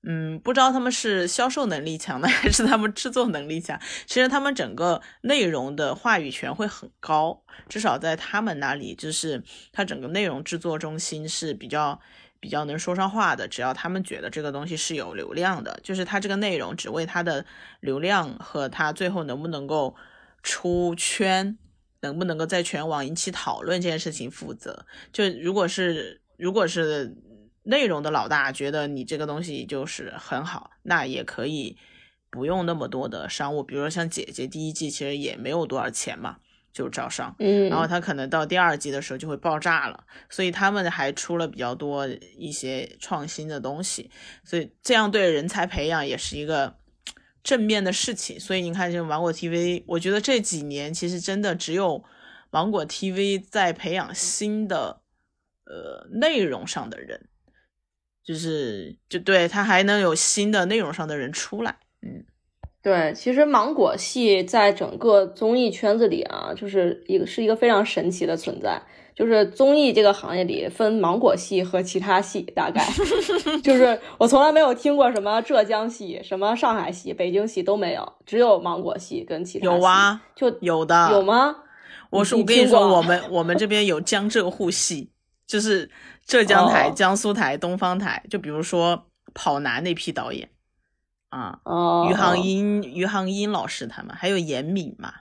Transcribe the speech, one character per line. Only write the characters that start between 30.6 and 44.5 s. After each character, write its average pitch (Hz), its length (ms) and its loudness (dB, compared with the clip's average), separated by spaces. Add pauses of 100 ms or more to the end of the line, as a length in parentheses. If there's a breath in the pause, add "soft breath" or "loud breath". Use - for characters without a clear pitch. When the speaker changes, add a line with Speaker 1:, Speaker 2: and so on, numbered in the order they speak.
Speaker 1:
那 165 200 0
也 131 200 -8
可 - 220 -8
以 147 300 -8 (540 soft breath)
不 127 160 -8
用 180 180 -2
那 170 80 -2
么 147 140 -6
多 135 220 -8
的 90 200 -10
商 143 260 -6
务。 143 100 -4
比 - 100 -12
如 139 60 -4
说 151 100 -4
像 165 180 -4
姐 160 240 -8
姐 131 140 -8
第 156 220 -8
一 156 40 -8
季 156 160 -6
其 139 160 -8
实 143 120 -4
也 143 200 -8
没 131 140 -8
有 165 160 -2
多 131 100 -6
少 123 140 -4
钱 - 260 -8
嘛， 110 200 -12 (360)
就 131 160 -8
招 123 200 -8
商。 - 320 -10
Speaker 2:
嗯。 202 280 4
Speaker 1:
然 160 80 0
后 165 80 2
他 170 160 0
可 165 140 -4
能 135 160 -6
到 160 160 0
第 175 100 -2
二 170 220 4
季 147 140 -8
的 139 100 -6
时 139 100 -10
候 131 60 -8
就 156 100 -10
会 143 80 -6
爆 156 220 -2
炸 151 300 0
了， - 160 -14 (260 soft breath)
所 190 140 -4
以 180 80 -2
他 190 180 2
们 196 180 -2
还 143 220 -2
出 170 260 -6
了 165 120 -2
比 - 100 -14
较 123 160 -4
多 143 320 -6 (300)
一 151 160 -12
些 131 480 -10
创 151 260 -8
新 156 220 -12
的 147 120 -10
东 139 220 -8
西， - 260 -8 (360 loud breath)
所 - 120 -6